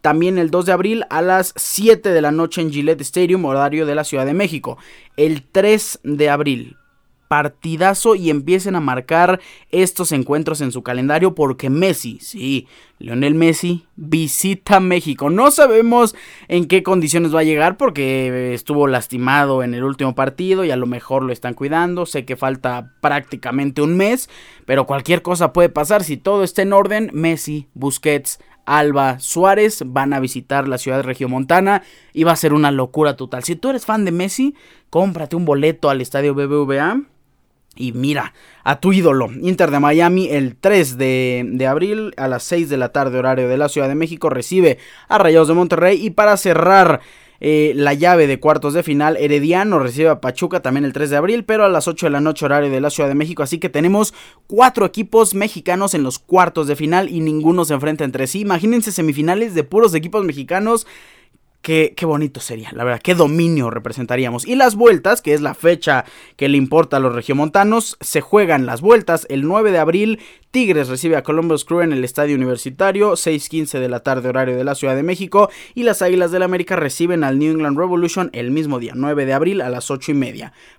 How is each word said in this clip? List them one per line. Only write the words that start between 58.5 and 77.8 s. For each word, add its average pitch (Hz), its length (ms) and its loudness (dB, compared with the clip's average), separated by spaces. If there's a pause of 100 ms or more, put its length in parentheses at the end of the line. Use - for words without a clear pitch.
semifinales 175 640 -2
de 156 100 -2
puros 202 300 2
equipos 180 320 -2
mexicanos. 185 600 -4 (720)
Qué, 160 380 0
qué 175 80 -6
bonito 147 340 -2
sería, 113 320 -12
la 120 140 -6
verdad, 120 180 -2
qué 180 100 0
dominio 160 560 2
representaríamos. 120 800 -6
Y 247 80 -2
las 262 200 4
vueltas, 208 460 4
que 147 120 2
es 147 80 2
la 147 120 -4
fecha 160 520 2 (320)
que 139 100 -2
le 139 80 2
importa 143 400 2
a 139 60 2
los 127 120 2
regiomontanos, 160 840 0
se - 220 -4
juegan 165 440 2
las 120 140 -6
vueltas 170 500 4
el 139 160 -2
nueve 208 260 2
de 175 80 4
abril. 202 400 0 (320)
Tigres 180 360 2
recibe 147 300 -2
a - 60 -4
Columbus 156 420 0
Crew 170 160 0
en 165 100 2
el 131 140 -2
Estadio 147 320 -2
Universitario, 175 800 0
seis 156 320 -4
quince 151 300 -4
de 127 100 -2
la 123 100 -6
tarde, 127 300 -4
horario 127 260 -2
de 127 80 -2
la 139 120 -4
Ciudad 135 200 -2
de 139 80 -2
México. 190 460 0 (240)
Y 240 100 -6
las 214 180 0
Águilas 180 300 2
del 180 120 0
América 180 340 -2
reciben 165 480 -2
al 135 120 0
New 151 140 2
England 151 260 -2
Revolution 175 540 -2